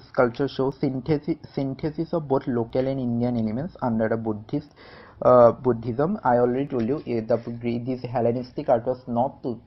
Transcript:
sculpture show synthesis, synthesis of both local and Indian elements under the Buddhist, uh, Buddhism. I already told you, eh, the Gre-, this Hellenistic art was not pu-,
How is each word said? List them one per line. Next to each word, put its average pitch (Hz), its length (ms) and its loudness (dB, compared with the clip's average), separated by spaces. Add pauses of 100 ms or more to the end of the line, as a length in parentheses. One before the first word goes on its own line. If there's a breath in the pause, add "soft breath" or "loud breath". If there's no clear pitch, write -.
sculpture 127 400 0
show 131 220 -2
synthesis, 143 640 -2 (160)
synthesis 151 640 -4
of 160 140 -2
both 135 180 0
local 127 420 -2
and 135 100 -4
Indian 120 380 -2
elements 113 460 -4
under 113 260 0
the 113 80 0
Buddhist, 110 520 -4 (520 loud breath)
uh, 120 320 10
Buddhism. 123 720 -2
I 123 140 4
already 123 300 0
told 120 200 -2
you, 151 180 -2
eh, 120 140 -2
the 113 160 0
Gre-, 120 480 -4
this 123 260 -6
Hellenistic 123 600 -2
art 120 160 2
was 127 200 -4
not 123 360 -2
pu-, 117 240 -6